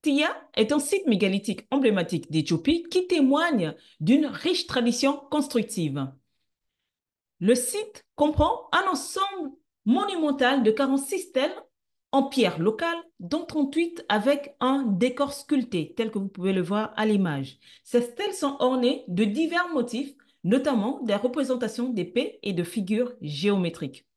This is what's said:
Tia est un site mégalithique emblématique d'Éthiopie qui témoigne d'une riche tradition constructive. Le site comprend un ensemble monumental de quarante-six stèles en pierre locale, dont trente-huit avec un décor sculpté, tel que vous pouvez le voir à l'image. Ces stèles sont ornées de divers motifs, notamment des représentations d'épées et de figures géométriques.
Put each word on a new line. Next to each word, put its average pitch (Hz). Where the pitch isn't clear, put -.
Tia 302
est 220
un 294
site 392
mégalithique 196
emblématique 202
d'Éthiopie 165
qui 370
témoigne 285
d'une 269
riche -
tradition 254
constructive. 170
Le 208
site -
comprend 302
un 370
ensemble 381
monumental 285
de 214
quarante-six 277
stèles 302
en 269
pierre 202
locale, 220
dont 285
trente-huit 311
avec 262
un 269
décor 254
sculpté, 196
tel 220
que 214
vous 196
pouvez 190
le 185
voir 208
à 214
l'image. 170
Ces 240
stèles 381
sont 277
ornées 254
de 185
divers 330
motifs, 269
notamment 247
des 208
représentations 247
d'épées -
et 202
de 175
figures 214
géométriques. 165